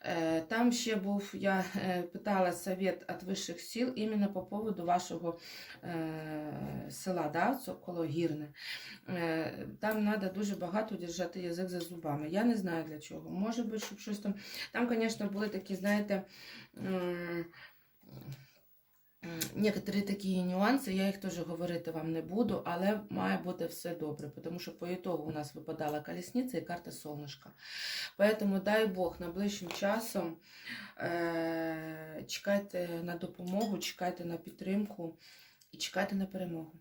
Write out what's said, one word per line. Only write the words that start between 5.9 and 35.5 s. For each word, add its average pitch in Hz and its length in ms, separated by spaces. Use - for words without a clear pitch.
села, 170 380
да, 180 260
Сокологірне. 165 960
Е, 165 580
там 214 240
надо 208 240
дуже 196 280
багато 190 380
держати 170 460
язик 175 280
за 180 120
зубами. 156 480
Я 196 160
не 233 120
знаю 170 280
для 156 140
чого. 160 320
Може 220 320
бути, 214 160
щоб - 200
щось 208 200
там. 196 160
Там, 240 160
конечно, 226 380
були 196 220
такі, 190 260
знаєте, 202 480
м, 175 680
м, 165 160
некоторі 202 480
такі 190 400
нюанси, 196 500
я 190 140
їх 196 120
теж 175 200
говорити 165 520
вам 160 220
не 160 100
буду, 196 420
але 190 360
має 185 280
бути 175 280
все - 280
добре, 147 360
тому 170 140
що 170 200
по 175 80
ітогу 175 380
у 156 80
нас 151 220
випадала 151 460
колісниця 180 580
і - 20
карта 175 320
Сонечка. 147 580
Поэтому, 202 440
дай 214 240
Бог, 180 340
найближчим 185 480
часом, 196 680
е, 165 1300
чекайте 196 600
на 175 140
допомогу, 185 640
чекайте 180 460
на 170 120
підтримку 190 840